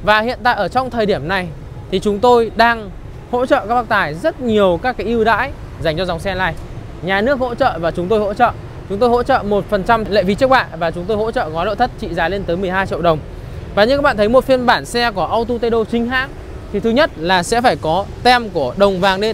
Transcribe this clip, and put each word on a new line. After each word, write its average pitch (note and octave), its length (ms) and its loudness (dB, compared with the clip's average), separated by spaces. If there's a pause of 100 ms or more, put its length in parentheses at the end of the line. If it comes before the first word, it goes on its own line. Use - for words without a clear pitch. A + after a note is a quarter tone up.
Và G#3+ 180 4
hiện A#3 220 -4
tại A#3+ 120 4
ở G3+ 120 -2
trong B3+ 220 -2
thời A#3 160 0
điểm D#3+ 220 0
này F3+ 200 -2 (440)
thì F#3+ 80 0
chúng G3+ 200 0
tôi A#3+ 360 4
đang A3+ 340 0 (420)
hỗ B3 140 0
trợ B3+ 220 2
các A#3+ 80 0
bác A#3+ 140 -2
tài F#3 240 0
rất C#4+ 280 -4
nhiều G#3 420 2
các B3+ 140 -2
cái F#3+ 100 -4
ưu A#3 160 0
đãi A3+ 280 0 (300)
dành D#3 160 0
cho F#3 80 -2
dòng F3 140 -4
xe F#3+ 160 -4
này. F3+ 180 -2 (480)
Nhà G3 200 0
nước B3+ 180 0
hỗ A#3+ 160 -4
trợ G#3 240 0
và E3 120 0
chúng F3 160 -4
tôi G#3+ 120 2
hỗ G#3 140 -2
trợ. A3+ 180 2 (380)
Chúng G3 100 -4
tôi A#3+ 100 4
hỗ A#3+ 140 2
trợ A#3+ 200 2
một G3+ 260 0
phần G3+ 140 0
trăm A3+ 260 2
lệ G3 140 2
phí G3 120 2
trước C4 140 2
bạ A#3 180 4 (120)
và E3 120 0
chúng F3 140 -8
tôi G#3+ 120 -2
hỗ A3 140 0
trợ A3 180 -2
gói E3 160 -2
nội G#3 100 -2
thất A#3+ 240 0
trị F3 140 -6
giá E3 160 0
lên G3 140 -4
tới E3+ 140 -2
mười F#3+ 120 -2
hai F#3+ 180 0
triệu E3+ 140 -4
đồng. E3 180 4 (560)
Và G3 80 6
như B3+ 120 4
các C#4+ 60 0
bạn C#4 160 2
thấy G#3 120 2
một B3 160 4
phiên B3+ 200 2
bản G3+ 200 2
xe A#3+ 260 0
của F3 140 -2
Auto G#3+ 360 0
Tây A#3+ 80 0
Đô A3+ 160 0
chính A#3 220 -2
hãng C4 220 0 (440)
thì G#3 60 -2
thứ A3+ 100 0
nhất C#4 280 2
là E3+ 260 2
sẽ A#3 180 0
phải A3+ 140 4
có E3 300 0 (180)
tem A#3+ 260 4
của D3 280 -2
đồng G3 220 4
vàng F#3+ 220 2
D - 20 0 (100)